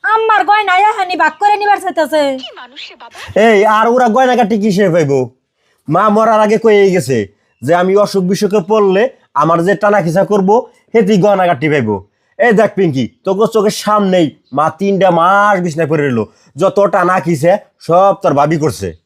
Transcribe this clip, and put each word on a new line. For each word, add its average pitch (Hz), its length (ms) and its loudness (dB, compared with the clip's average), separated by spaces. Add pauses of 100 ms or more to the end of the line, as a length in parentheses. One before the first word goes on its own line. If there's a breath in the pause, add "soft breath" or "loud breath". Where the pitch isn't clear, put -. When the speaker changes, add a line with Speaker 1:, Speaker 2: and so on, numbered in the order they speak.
Speaker 1:
আম্মার 440 420 0
গয়না 403 320 0
এহানি 392 380 0
ভাগ 311 240 0
করে 415 160 2
নিবার 415 220 0
চাইতাছে। 302 600 -2 (1000 loud breath)
Speaker 2:
এই, 214 260 4
আর 214 220 2
ওরা 247 220 2
গয়না 254 260 2
কাটি 220 220 0
কিসে 196 320 0
পাইবো? 139 400 0 (600)
মা 190 200 2
মরার 220 300 2
আগে 214 180 2
কইয়ে 202 340 2
গেছে 127 360 -2 (340)
যে 143 140 0
আমি 185 200 0
অসুখ 202 280 0
বিসুখে 196 440 -2
পড়লে 208 420 0 (240 soft breath)
আমার 165 300 0
যে 190 120 0
টানা 208 260 0
খিচা 170 240 -2
করবো, 208 440 0 (260 loud breath)
হেতি 214 220 2
গয়না 190 300 2
কাটি 156 220 -2
পাইবো। 107 380 -2 (300)
এই 233 140 2
দেখ 208 240 2
পিঙ্কি, 135 340 -2 (140)
তোকে 190 300 -2
চোখের 208 180 0
সামনেই 190 680 -2 (140)
মা 147 160 0
তিনটা 190 420 0
মাস 196 480 2
বিছনায় 160 300 -4
পড়ে 147 140 -2
রইলো, 120 220 -2 (300 soft breath)
যত 185 240 0
টানা 185 400 0
খিচে 170 380 0 (220)
সব 185 420 2
তোর 165 120 0
ভাবি 147 240 0
করছে। 123 360 -6 (120)